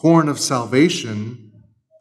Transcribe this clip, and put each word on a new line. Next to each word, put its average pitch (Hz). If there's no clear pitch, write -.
horn 160
of 135
salvation 120